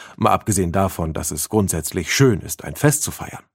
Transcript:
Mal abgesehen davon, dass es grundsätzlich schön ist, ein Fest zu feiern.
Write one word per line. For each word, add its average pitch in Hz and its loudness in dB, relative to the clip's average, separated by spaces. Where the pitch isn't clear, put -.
Mal 107 4
abgesehen 92 2
davon, 90 0
dass 80 -6
es - -6
grundsätzlich 92 0
schön 127 4
ist, - -12
ein 76 -10
Fest - 2
zu - -4
feiern. - -12